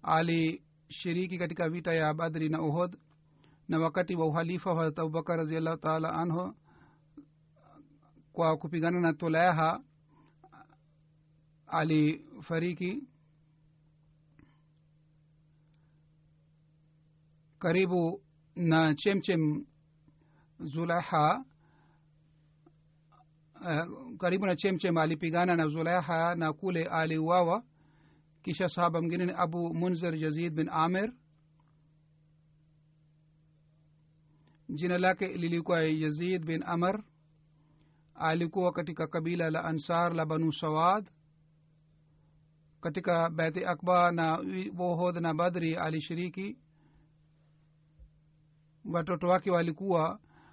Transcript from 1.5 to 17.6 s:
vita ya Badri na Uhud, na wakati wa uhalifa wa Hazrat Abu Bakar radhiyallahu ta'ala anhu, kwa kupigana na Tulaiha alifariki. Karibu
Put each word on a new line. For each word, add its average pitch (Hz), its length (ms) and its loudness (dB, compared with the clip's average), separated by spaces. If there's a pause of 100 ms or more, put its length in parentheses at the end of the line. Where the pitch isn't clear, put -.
vita 170 240 -4
ya 156 200 2
Badri 160 340 -2
na 156 140 -2
Uhud, 175 340 -2 (720)
na 165 100 2
wakati 175 380 0
wa 165 100 2
uhalifa 165 440 -2
wa 165 60 2
Hazrat 160 220 0
Abu 160 120 -2
Bakar 165 280 -2
radhiyallahu 160 380 -2
ta'ala 160 360 -2
anhu, 175 420 -2 (1800)
kwa 160 240 2
kupigana 170 440 0
na 170 120 2
Tulaiha 165 680 2 (1900)
alifariki. 160 1400 0 (4000)
Karibu 175 640 2 (340)